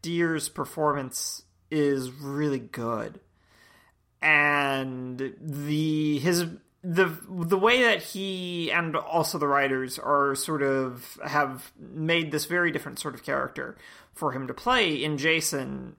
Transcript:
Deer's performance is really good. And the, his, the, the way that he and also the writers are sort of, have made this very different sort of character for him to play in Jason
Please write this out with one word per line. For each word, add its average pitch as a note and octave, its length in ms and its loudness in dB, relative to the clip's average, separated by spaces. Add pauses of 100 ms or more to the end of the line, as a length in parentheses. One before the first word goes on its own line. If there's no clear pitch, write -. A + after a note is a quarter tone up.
Deer's E3 440 0
performance C#3+ 920 -2 (300)
is C#3 400 2
really C#3 480 -2
good. A2+ 600 -6 (1000)
And C3+ 1200 2
the, D3+ 760 0
his, E3+ 260 2 (380)
the, F3 340 2 (100)
the F3+ 300 0
way A#3+ 260 6
that G#3+ 200 4
he F3+ 680 -4
and E3 240 0
also D#3 440 0
the D3 80 0
writers C3+ 500 2
are C#3 380 2
sort C#3+ 260 -2
of, C3 640 -2
have C#3 540 -2
made D#3+ 520 0
this D3+ 140 -2
very F3 260 2
different - 280 -6
sort D3 160 -6
of - 80 -20
character C3+ 520 -4 (380)
for D3 180 -2
him C3 160 -6
to B2+ 60 -6
play F#3+ 500 2
in D3+ 140 0
Jason C3+ 800 -2